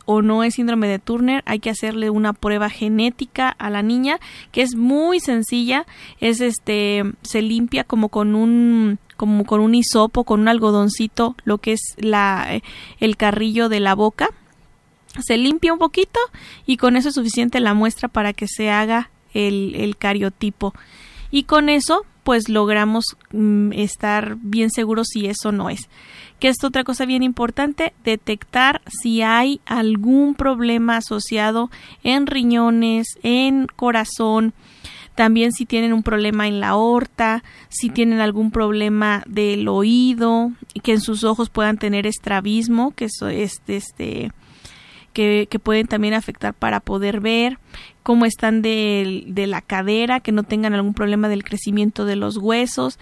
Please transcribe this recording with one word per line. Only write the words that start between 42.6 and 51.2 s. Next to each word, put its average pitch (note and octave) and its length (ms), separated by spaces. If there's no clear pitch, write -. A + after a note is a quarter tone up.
que - 140
eso G#3 220
es, G3 400
este, - 640
que, G#3 340
que A3 120
pueden A3 260
también G#3+ 300
afectar G#3+ 400
para G#3+ 240
poder G3+ 400
ver, A#3 400
cómo A#3 240
están A3 380
de, G#3 640
de G3 180
la F#3+ 160
cadera, A3 600
que - 100
no G#3 100
tengan G#3+ 320
algún G3+ 220
problema G#3 340